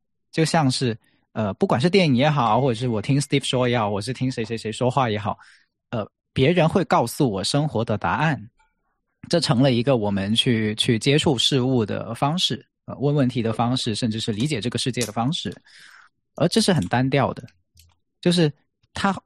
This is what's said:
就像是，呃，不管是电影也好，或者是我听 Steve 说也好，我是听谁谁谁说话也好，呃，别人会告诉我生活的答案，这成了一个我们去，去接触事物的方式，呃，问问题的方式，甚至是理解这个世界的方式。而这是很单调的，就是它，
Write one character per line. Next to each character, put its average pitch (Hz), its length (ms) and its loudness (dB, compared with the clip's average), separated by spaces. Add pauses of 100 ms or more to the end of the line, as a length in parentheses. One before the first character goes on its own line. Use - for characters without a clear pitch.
(320)
就 160 140 0
像 156 260 2
是， 117 260 -2 (360)
呃， 107 220 -2
不 196 120 0
管 139 140 0
是 175 80 2
电 180 180 4
影 131 80 4
也 139 140 4
好， 123 320 2
或 131 120 2
者 110 60 -4
是 127 80 -4
我 107 140 -2
听 139 180 0
Steve 143 240 0
说 127 240 0
也 123 100 2
好， 107 120 0
我 107 100 -2
是 127 140 -6
听 131 180 -4
谁 117 140 -6
谁 113 120 -6
谁 110 140 -8
说 123 180 0
话 131 200 0
也 104 100 -2
好， - 180 -6 (520)
呃， 110 180 -6 (240)
别 135 200 2
人 175 180 4
会 185 160 2
告 160 200 2
诉 135 240 0
我 95 140 -4
生 147 240 0
活 110 160 -2
的 110 140 -2
答 87 140 -2
案， 135 300 -2 (880)
这 170 100 2
成 127 220 2
了 135 120 6
一 117 100 2
个 135 140 2
我 104 120 0
们 98 240 -2
去， 110 420 0
去 117 220 0
接 139 200 2
触 147 200 2
事 135 240 2
物 127 240 2
的 104 300 -6
方 147 220 -2
式， - 280 -4 (200)
呃， 107 140 -10
问 143 140 0
问 139 140 2
题 120 140 -2
的 110 100 0
方 120 240 0
式， 113 200 -2
甚 120 140 -2
至 110 100 -4
是 113 120 -4
理 110 160 -2
解 135 140 -2
这 120 80 -4
个 120 100 -4
世 131 120 -4
界 123 140 -4
的 104 60 -12
方 120 220 -2
式。 - 200 -8 (800)
而 165 120 0
这 226 140 2
是 208 100 2
很 117 160 2
单 127 220 0
调 131 240 0
的， - 100 -14 (800)
就 175 100 2
是 170 180 4 (440)
它， - 180 0 (140)